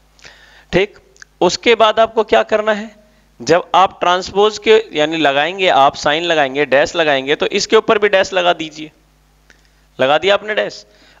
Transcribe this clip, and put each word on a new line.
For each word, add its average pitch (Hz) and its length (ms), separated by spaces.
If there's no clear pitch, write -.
ठीक, - 240
उसके 226 340
बाद 220 240
आपको 226 240
क्या 220 200
करना 214 300
है? 214 160
जब 147 360
आप 185 240
transpose 190 580
के 220 180
यानी 151 240
लगाएंगे, 156 500
आप 139 280
sign 151 280
लगाएंगे, 147 420
dash 135 300
लगाएंगे, 147 400
तो 175 120
इसके - 280
ऊपर 220 240
भी 208 100
dash 190 240
लगा 175 200
दीजिए। 156 380
लगा 135 180
दिया 180 160
आपने 208 220
dash। 202 300